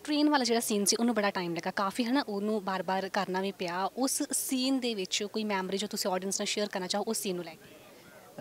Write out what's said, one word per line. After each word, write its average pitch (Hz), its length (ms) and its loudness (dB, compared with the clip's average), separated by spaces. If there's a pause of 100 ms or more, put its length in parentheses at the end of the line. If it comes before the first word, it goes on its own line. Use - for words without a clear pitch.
train 302 260 4
ਵਾਲਾ 277 140 4
ਜਿਹੜਾ 226 160 4
scene 208 240 2
ਸੀ 208 160 4
ਉਹਨੂੰ 240 140 4
ਬੜਾ 202 160 4
time 175 240 -2
ਲੱਗਾ 175 160 -4
ਕਾਫੀ, 196 340 0
ਹੈ 226 80 -2
ਨਾ, 277 160 4
ਉਹਨੂੰ 208 360 -2
ਬਾਰ-ਬਾਰ 190 440 0
ਕਰਨਾ 185 320 0
ਵੀ 196 120 -2
ਪਿਆ। 180 440 -2
ਉਸ 269 260 0 (100)
scene 262 460 0
ਦੇ 233 160 -2
ਵਿੱਚ 190 300 -2
ਕੋਈ 214 200 -2
memory 190 340 0
ਜੋ 208 80 -2
ਤੁਸੀਂ 202 240 -2
audience 185 300 0
ਨਾਲ 208 60 -2
share 208 220 0
ਕਰਨਾ 185 180 -4
ਚਾਹੋ 202 200 0
ਉਸ 220 120 -2
ਸੀਨ 185 180 -2
ਨੂੰ 175 80 -6
ਲੈ 160 100 -14
ਕੇ? - 200 -20 (680)